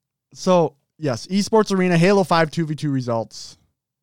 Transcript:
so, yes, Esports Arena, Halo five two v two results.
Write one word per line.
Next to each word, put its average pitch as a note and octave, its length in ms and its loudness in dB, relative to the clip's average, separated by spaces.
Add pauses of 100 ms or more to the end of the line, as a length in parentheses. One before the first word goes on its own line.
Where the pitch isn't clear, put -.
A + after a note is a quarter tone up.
(340)
so, F3 440 0 (200)
yes, C3+ 300 -6
Esports G3+ 500 0
Arena, F3+ 200 2
Halo F#3+ 260 4
five E3 260 0
two E3 160 -4
v D3+ 100 -6
two D3 140 -6
results. A#2+ 680 -6 (460)